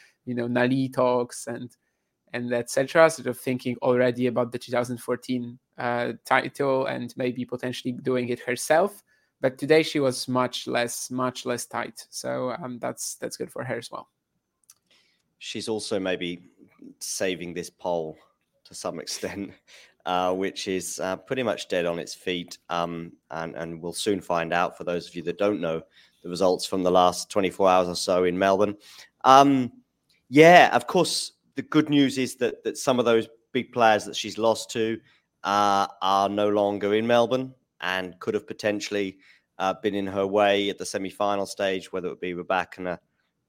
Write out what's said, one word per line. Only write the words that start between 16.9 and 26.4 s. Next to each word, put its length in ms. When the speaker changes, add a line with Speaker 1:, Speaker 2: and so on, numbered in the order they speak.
Speaker 2:
saving 560
this 160
poll 480
to 100
some 240
extent, 540
<laughs> 260
uh, 300
which 320
is, 320
uh, 160
pretty 300
much 240
dead 180
on 140
its 120
feet. 460
Um, 440
and, 240
and 260
we'll 120
soon 280
find 320
out, 240
for 60
those 240
of 80
you 80
that 160
don't 220
know 220
the 40
results 380